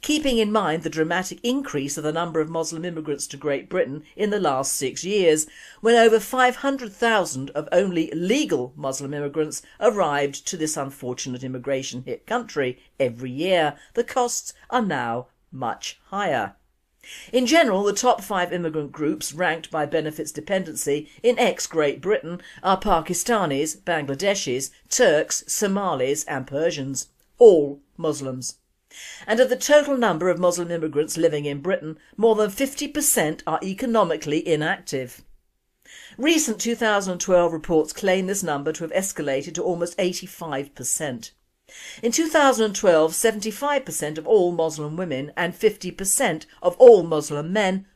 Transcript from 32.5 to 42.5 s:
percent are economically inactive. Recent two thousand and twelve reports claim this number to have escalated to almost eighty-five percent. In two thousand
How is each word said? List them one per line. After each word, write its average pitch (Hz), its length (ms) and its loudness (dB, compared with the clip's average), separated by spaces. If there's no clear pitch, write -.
percent 202 580 -2
are 160 160 -2
economically 180 840 -2
inactive. 151 720 -4
Recent 285 420 2
two 233 160 -2
thousand 208 380 0
and 175 80 -6
twelve 175 320 4
reports 156 400 0
claim 190 360 0
this 190 140 -2
number 151 300 -4
to 160 100 -8
have 160 100 -10
escalated 147 640 -4
to 175 60 -4
almost 170 360 -4
eighty-five 170 760 -6
percent. 127 580 -6
In 233 100 0
two 320 160 0
thousand 269 380 4